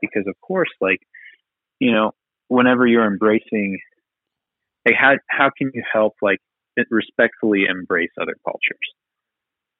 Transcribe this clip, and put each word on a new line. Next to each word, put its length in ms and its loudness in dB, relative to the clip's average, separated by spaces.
because, 240 -6
of 140 -8
course, 280 -4
like, 200 -2
you 140 0
know, 200 0
whenever 380 2
you're 200 4
embracing, 720 -2
like, 120 4
how, 180 4
how 280 0
can 160 -4
you 180 -10
help, 300 0
like, 200 0
respectfully 760 0
embrace 440 -4
other 140 -6
cultures? 340 -8